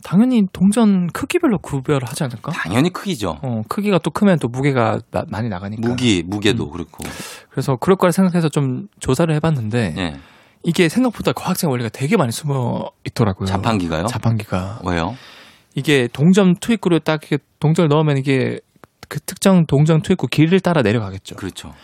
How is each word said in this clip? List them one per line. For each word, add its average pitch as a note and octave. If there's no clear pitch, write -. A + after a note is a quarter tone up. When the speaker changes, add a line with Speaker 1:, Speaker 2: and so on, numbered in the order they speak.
Speaker 1:
당연히 A#3
동전 G3
크기별로 C#4
구별하지 C3+
않을까? A#2+
Speaker 2:
당연히 C3
크기죠. G2+
Speaker 1:
어, A#2
크기가 G3+
또 D#3
크면 F#3+
또 C3
무게가 B2
나-, -
많이 A2
나가니까. G#2
Speaker 2:
무기, A#2+
무게도 G2
Speaker 1:
음. C#2+
Speaker 2:
그렇고. E2
Speaker 1:
그래서 C3+
그럴 F#3
거라 F3+
생각해서 F3
좀 C3+
조사를 D#3+
해봤는데 A#2+
Speaker 2:
예. E2+
Speaker 1:
이게 E3+
생각보다 A#3
과학적 F3+
원리가 B2
되게 D3
많이 C3
숨어 B2
있더라고요. G2
Speaker 2:
자판기가요? F#2+
Speaker 1:
자판기가. G#2+
Speaker 2:
왜요? F2
Speaker 1:
이게 C3+
동전 F#3
투입구를 F#3
딱 D#3
이렇게 D3+
동전을 D#3+
넣으면 D3+
이게 C3
그 -
특정 F#3
동전 D3+
투입구 F3+
길을 E3
따라 E3
내려가겠죠. G2+
Speaker 2:
그렇죠. -